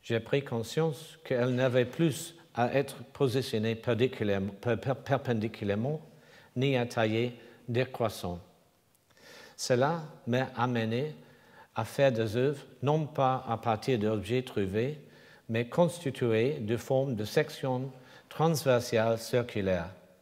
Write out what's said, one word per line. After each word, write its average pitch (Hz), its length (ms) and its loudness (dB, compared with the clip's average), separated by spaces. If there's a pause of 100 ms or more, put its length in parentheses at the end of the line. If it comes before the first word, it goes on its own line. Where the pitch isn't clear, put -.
J'ai 117 160 0
pris 139 240 -2
conscience 135 800 -4
qu'elle 123 320 0
n'avait 123 300 4
plus 156 500 -2 (200)
à 120 180 2
être 135 220 0 (180)
positionnée 113 600 0
perdiculièrement, 107 840 0
per-, 117 180 0
per-, 139 180 -2 (100)
perpendiculairement, 117 960 -2 (540)
ni 135 200 2
à 120 100 2
tailler 117 520 0 (300)
décroissant. 113 720 -2 (1160)
Cela 143 460 2 (240)
m'a 127 320 0
amené 120 580 0 (600)
à 113 100 -2
faire 139 260 4
des 113 240 0
œuvres, 139 280 0 (180)
non 151 240 2
pas 131 420 0
à 113 100 -2
partir 113 420 0
d'objets 107 420 0
trouvés, 113 580 -2 (480)
mais 117 200 0
constituées 131 920 2
de 113 160 0
formes 135 400 0
de 104 80 -4
sections 135 680 -2 (380)
transversales 120 880 2
circulaires 95 720 0 (320)